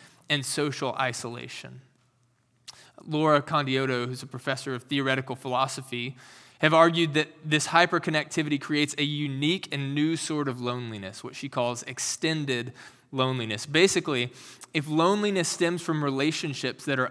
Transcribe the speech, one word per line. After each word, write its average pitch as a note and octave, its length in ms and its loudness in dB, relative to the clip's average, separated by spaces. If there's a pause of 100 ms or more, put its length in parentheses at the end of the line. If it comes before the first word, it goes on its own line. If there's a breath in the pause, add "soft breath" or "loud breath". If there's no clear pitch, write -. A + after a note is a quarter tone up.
(300 loud breath)
and C#3+ 160 0
social C#3+ 500 -2
isolation. B2 840 -6 (1300 loud breath)
Laura D3+ 360 4
Condiotto, C3 640 0
who's B2+ 160 -6
a C3 60 -12
professor C3 480 -6
of A#2+ 80 -10
theoretical C3 540 -2
philosophy, C3 800 -4 (420 loud breath)
have D#3 140 4
argued E3 400 6
that D3+ 160 2 (160)
this D3+ 220 2
hyperconnectivity D#3 920 2
creates D3 380 0
a D3+ 60 0
unique D3 680 0
and C#3 240 -4
new D#3 220 2
sort D3 320 -2
of B2+ 100 -4
loneliness, A#2 640 -6
what B2 100 -12
she - 140 -10
calls A#2+ 360 -2
extended C3 880 -2 (400 loud breath)
loneliness. B2+ 520 -2
Basically, D3+ 680 2 (400 loud breath)
if D3+ 160 -2
loneliness F#3+ 580 4
stems E3+ 340 0
from D#3 220 -2
relationships C#3 800 -2
that C#3 160 0
are B2+ 120 2